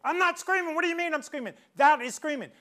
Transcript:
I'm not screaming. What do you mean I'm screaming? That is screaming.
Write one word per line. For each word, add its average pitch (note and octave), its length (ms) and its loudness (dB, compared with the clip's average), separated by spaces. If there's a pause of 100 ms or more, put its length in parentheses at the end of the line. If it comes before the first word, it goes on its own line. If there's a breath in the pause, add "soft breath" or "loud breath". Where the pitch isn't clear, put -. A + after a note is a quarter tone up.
I'm E4 160 -2
not E4+ 200 2
screaming. F4+ 360 -2
What F4 80 0
do F4 40 2
you E4+ 80 -2
mean E4+ 180 -4
I'm C#4+ 100 -4
screaming? B3 300 -10 (220 soft breath)
That C#4 260 6
is B3 120 -6
screaming. C#4 360 -6 (120 soft breath)